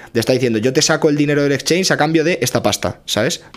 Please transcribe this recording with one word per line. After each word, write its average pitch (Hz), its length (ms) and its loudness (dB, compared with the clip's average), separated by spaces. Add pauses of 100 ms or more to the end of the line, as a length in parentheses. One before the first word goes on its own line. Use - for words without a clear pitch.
(120)
le 117 80 0
está 131 140 2
diciendo, 117 240 0
"Yo 131 160 0
te 151 80 2
saco 156 260 2
el 147 80 0
dinero 147 260 0
del 143 100 0
exchange 165 380 0
a 147 60 0
cambio 156 260 2
de 175 200 0
esta 131 200 -2
pasta", - 440 -2
¿sabes? - 360 -2 (140)